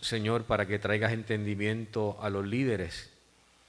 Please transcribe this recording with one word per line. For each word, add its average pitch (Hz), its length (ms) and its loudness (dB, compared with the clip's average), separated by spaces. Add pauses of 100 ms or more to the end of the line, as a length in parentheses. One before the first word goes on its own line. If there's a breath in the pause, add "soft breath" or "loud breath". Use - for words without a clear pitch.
Señor, 113 440 0
para 104 220 2
que 101 120 0
traigas 107 340 2
entendimiento 107 1080 -2
a 107 80 0
los 98 160 0
líderes, 107 640 -2 (580 soft breath)